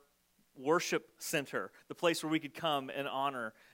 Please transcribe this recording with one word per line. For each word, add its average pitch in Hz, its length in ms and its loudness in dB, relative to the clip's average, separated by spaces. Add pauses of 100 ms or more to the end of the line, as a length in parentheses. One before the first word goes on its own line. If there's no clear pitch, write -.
(560)
worship 156 600 2
center, 131 540 -4 (160)
the 143 80 -10
place 170 260 2
where 156 100 -4
we 160 80 4
could 139 140 -6
come 143 420 0
and 139 120 -2
honor 131 460 -2 (200)